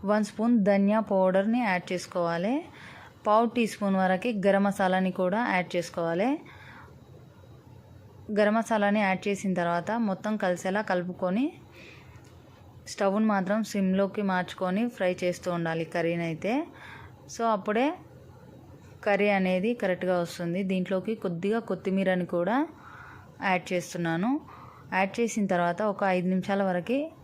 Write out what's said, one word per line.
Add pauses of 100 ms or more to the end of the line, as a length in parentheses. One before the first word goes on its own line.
(120)
వన్
స్పూన్ (140)
ధనియా (100)
పౌడర్ని
యాడ్
చేసుకోవాలి. (720)
పావు (100)
టీ
స్పూన్
వరకు (140)
గరం
మసాలాని
కూడా (140)
యాడ్
చేసుకోవాలి. (2000)
గరం
మసాలాని
యాడ్
చేసిన
తర్వాత (180)
మొత్తం (120)
కలిసేలా
కలుపుకొని (1500)
స్టవ్ని
మాత్రం (140)
సిమ్లోకి
మార్చుకొని (140)
ఫ్రై
చేస్తూ (100)
ఉండాలి
కర్రీని
అయితే. (840)
So (120)
అప్పుడే (1160)
కర్రీ (100)
అనేది (120)
కరెక్ట్గా
వస్తుంది. (120)
దీంట్లోకి (100)
కొద్దిగా (100)
కొత్తిమీరని
కూడా (880)
యాడ్
చేస్తున్నాను. (680)
యాడ్
చేసిన (100)
తర్వాత (120)
ఒక (160)
ఐదు
నిమిషాల
వరకు (260)